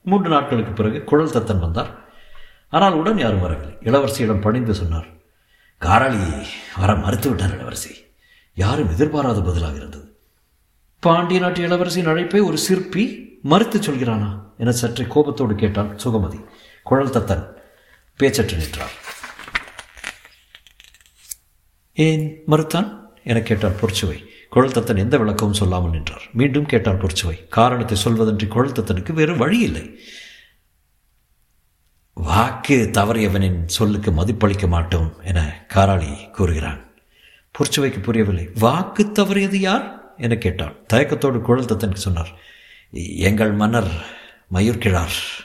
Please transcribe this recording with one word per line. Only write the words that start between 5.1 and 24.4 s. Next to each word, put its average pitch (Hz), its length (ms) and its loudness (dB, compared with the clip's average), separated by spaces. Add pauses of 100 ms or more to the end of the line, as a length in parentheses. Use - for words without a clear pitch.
"காராளி 98 640 2 (320)
வர 95 160 2
மறுத்துவிட்டார் 98 600 0
இளவரசி." - 420 -12 (580)
யாரும் 117 360 0
எதிர்பாராத 131 520 0
பதிலாக 82 340 -2
இருந்தது. 71 420 -16 (840)
"பாண்டிய 175 400 2
நாட்டு 175 220 0
இளவரசியின் 175 460 0
அழைப்பை 175 340 2
ஒரு 160 160 2
சிற்பி - 840 -2
மறுத்து 180 380 4
சொல்கிறானா?" 113 640 -2 (160)
என 120 140 2
சற்றே 120 360 -2
கோபத்தோடு 143 480 2
கேட்டாள் 104 480 -2
சுகமதி. 107 420 -2 (380)
குழல் 135 260 2
தத்தன் 101 380 -2 (720)
பேச்சற்று 113 360 2
நின்றார். 78 360 -6 (3000)
"ஏன் 156 540 0
மறுத்தான்?" 156 520 0 (240)
என 117 180 2
கேட்டாள் 98 400 0
பொற்சுவை. 95 500 -4 (180)